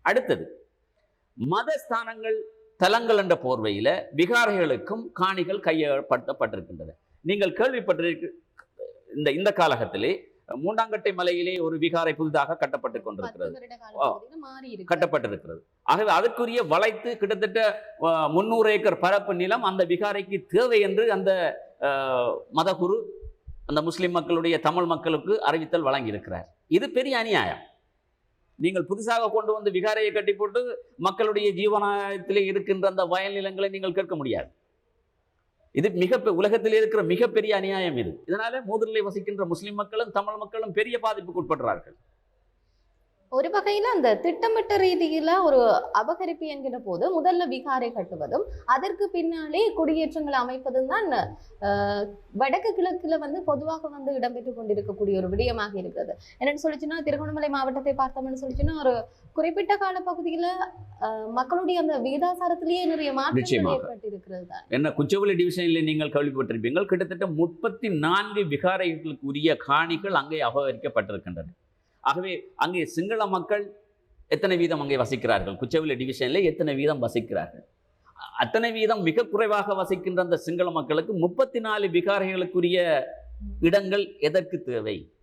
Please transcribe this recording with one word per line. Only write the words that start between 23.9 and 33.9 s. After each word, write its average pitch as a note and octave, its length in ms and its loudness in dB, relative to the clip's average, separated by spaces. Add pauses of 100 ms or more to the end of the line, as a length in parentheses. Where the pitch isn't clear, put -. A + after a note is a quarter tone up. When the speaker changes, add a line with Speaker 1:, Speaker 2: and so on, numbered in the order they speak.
Speaker 1:
மக்களுடைய, E3 480 2
தமிழ் E3+ 240 2
மக்களுக்கு E3 580 0
அறிவித்தல் D#3+ 420 0
வழங்கியிருக்கிறார். G#2+ 600 -2 (220)
இது G#3 240 2
பெரிய C4 280 0
அநியாயம். D#3 440 0 (920)
நீங்கள் F3 320 -2
புதுசாக A3+ 440 0
கொண்டு A3 220 0
வந்து G#3 180 0
விகாரையை G#3+ 420 0
கட்டி G3+ 200 0
போட்டு G3+ 280 -2 (360)
மக்களுடைய G3+ 560 2
ஜீவனாயத்திலே G3+ 920 0
இருக்கின்ற G3 440 -2
அந்த F#3+ 160 0
வயல் F#3+ 280 0
நிலங்களை G3 360 -4
நீங்கள் F#3+ 240 -4